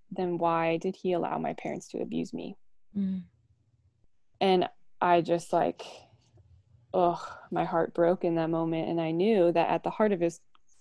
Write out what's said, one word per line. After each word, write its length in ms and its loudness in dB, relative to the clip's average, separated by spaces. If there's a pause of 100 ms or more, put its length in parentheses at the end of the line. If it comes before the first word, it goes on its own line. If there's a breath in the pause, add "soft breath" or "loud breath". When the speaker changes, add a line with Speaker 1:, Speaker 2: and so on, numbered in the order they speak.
(120)
Speaker 1:
then 260 -2
why 400 0
did 200 -4
he 160 -2
allow 240 -2
my 160 -4
parents 360 -10
to 120 -6
abuse 320 -6
me?" 240 -10 (380)
Speaker 2:
Mm. 280 -4 (1160)
Speaker 1:
And 280 4 (320)
I 200 6
just, 320 -2
like, 300 0 (1120)
ugh, 260 2 (320 loud breath)
my 140 0
heart 280 0
broke 300 2
in 120 0
that 140 0
moment. 400 -2
And 100 -2
I 120 -2
knew 400 4
that 180 2
at 140 -2
the 80 -4
heart 200 2
of 80 0
his 220 -2 (400)